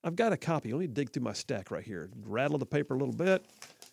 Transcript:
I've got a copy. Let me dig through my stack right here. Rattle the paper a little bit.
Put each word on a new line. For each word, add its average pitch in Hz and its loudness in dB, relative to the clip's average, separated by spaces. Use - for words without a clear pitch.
I've 170 -2
got 226 4
a 156 2
copy. 147 0
Let 147 0
me 185 -2
dig 123 -2
through 127 0
my 107 -2
stack - -4
right 90 -4
here. 92 -8
Rattle 135 2
the 131 -2
paper 147 0
a 131 2
little 127 0
bit. 185 4